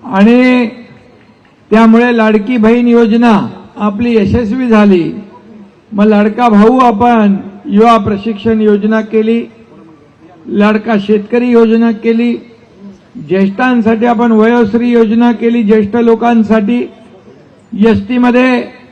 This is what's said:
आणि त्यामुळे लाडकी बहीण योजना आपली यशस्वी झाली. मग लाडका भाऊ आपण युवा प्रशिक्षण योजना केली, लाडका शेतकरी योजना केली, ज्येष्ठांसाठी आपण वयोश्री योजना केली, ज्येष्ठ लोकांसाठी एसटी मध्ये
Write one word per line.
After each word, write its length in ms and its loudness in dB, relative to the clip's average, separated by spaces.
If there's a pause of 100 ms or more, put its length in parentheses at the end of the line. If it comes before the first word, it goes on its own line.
आणि 600 2 (1040)
त्यामुळे 460 2
लाडकी 400 0
बहीण 320 2
योजना 440 2 (440)
आपली 400 -4
यशस्वी 520 -2
झाली. 440 2 (800)
मग 120 0
लाडका 440 0
भाऊ 320 2
आपण 560 2 (300)
युवा 300 2
प्रशिक्षण 640 -4
योजना 420 0
केली, 420 -2 (1040)
लाडका 520 -2
शेतकरी 500 -2
योजना 440 2
केली, 420 -2 (840)
ज्येष्ठांसाठी 880 -2
आपण 260 0
वयोश्री 580 0
योजना 420 2
केली, 300 -2
ज्येष्ठ 340 0
लोकांसाठी 840 0 (1000)
एसटी 380 0
मध्ये 440 0 (300)